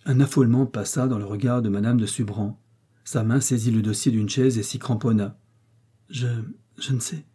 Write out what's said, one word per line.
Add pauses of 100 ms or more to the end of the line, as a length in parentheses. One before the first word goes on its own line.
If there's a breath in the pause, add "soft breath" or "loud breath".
Un
affolement
passa
dans
le
regard
de
madame
de
Subran. (440)
Sa
main
saisit
le
dossier
d'une
chaise
et
s'y
cramponna. (720)
Je, (520)
je
ne
sais (100)